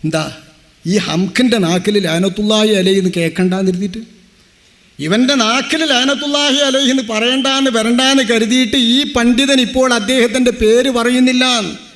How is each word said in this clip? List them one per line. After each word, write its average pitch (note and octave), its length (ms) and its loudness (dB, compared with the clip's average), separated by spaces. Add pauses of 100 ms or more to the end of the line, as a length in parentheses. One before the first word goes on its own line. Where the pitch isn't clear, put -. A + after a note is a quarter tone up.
എന്താ D#3 340 -4 (500)
ഈ F#3 100 0
ഹംഖിന്റെ F#3+ 600 0
നാക്കിൽ F#3 460 0
ലാനത്തുല്ലാഹി G3+ 680 0
അലൈഹി F#3+ 300 2
എന്ന് F#3 180 0
കേൾക്കണ്ടാന്ന് F3+ 540 0
കരുതിയിട്ട്, F#3 280 -6 (1000)
ഇവന്റെ B3 360 0
നാക്കിൽ C4+ 500 0
ലാനത്തുല്ലാഹി C#4+ 720 0
അലൈഹി C4+ 340 0
എന്ന് C4 200 0
പറയണ്ടാന്ന് C4 640 0
വരണ്ടാന്ന് A#3+ 520 2
കരുതിയിട്ട് A#3 540 0
ഈ C4+ 360 0
പണ്ഡിതൻ B3+ 480 2
ഇപ്പോൾ B3+ 320 0
അദ്ദേഹത്തിന്റെ A#3+ 580 0
പേര് A#3+ 380 2
പറയുന്നില്ല. B3 880 0 (180)